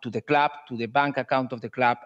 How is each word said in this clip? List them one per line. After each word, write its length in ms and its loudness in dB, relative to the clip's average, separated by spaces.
to 80 -6
the 100 -6
club, 300 2
to 80 -8
the 80 -4
bank 320 0
account 380 -2
of 80 -12
the 80 -10
club, 360 2